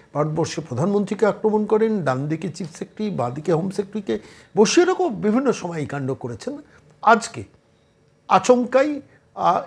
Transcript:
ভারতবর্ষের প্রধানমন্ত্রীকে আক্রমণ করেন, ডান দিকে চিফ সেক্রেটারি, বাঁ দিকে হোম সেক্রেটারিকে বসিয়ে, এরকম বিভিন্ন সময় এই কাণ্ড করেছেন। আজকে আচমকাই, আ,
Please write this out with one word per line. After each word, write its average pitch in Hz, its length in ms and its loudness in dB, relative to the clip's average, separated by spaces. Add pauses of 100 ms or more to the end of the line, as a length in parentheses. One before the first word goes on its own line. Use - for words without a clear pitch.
(140)
ভারতবর্ষের 156 540 -2
প্রধানমন্ত্রীকে 202 580 0
আক্রমণ 214 400 0
করেন, 214 380 2
ডান 135 240 -2
দিকে 156 200 -4
চিফ 151 200 -10 (100)
সেক্রেটারি, 208 380 -8
বাঁ 123 140 -2
দিকে 151 220 -4
হোম 170 180 0
সেক্রেটারিকে 208 540 -6 (320)
বসিয়ে, 220 300 6
এরকম 349 340 0
বিভিন্ন 220 320 2
সময় 170 280 -6
এই 139 60 -4
কাণ্ড 135 280 -4
করেছেন। 131 440 -10 (440)
আজকে 214 420 2 (840)
আচমকাই, 254 720 2 (340)
আ, 185 320 0